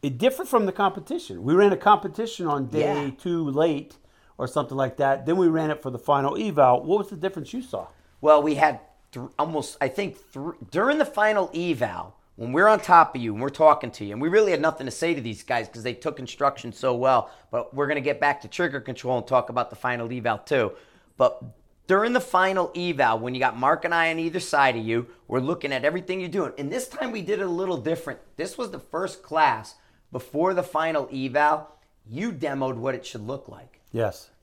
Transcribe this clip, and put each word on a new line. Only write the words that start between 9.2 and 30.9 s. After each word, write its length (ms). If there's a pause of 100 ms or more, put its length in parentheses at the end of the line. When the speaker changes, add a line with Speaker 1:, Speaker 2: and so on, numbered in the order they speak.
Speaker 2:
almost, 420
I 80
think, 300
thr-, 400 (120)
during 280
the 80
final 480
eval, 600 (200)
when 160
we're 160
on 140
top 340
of 60
you 120
and 80
we're 80
talking 420
to 140
you, 80
and 80
we 60
really 240
had 100
nothing 240
to 60
say 220
to 80
these 220
guys 260
'cause 140
they 100
took 260
instruction 540
so 220
well, 340 (200)
but 240
we're 140
gonna 140
get 180
back 220
to 80
trigger 320
control 360
and 100
talk 220
about 200
the 80
final 340
eval 280
too. 320 (460)
But 240 (460)
during 260
the 80
final 540
eval, 440
when 140
you 80
got 160
Mark 260
and 100
I 180
on 80
either 200
side 380
of 80
you, 220 (200)
we're 120
looking 340
at 100
everything 380
you're 80
doing. 280
And 140
this 160
time 240
we 120
did 160
it 60
a 40
little 280
different. 420 (180)
This 200
was 140
the 80
first 420
class 540 (360)
before 420
the 100
final 480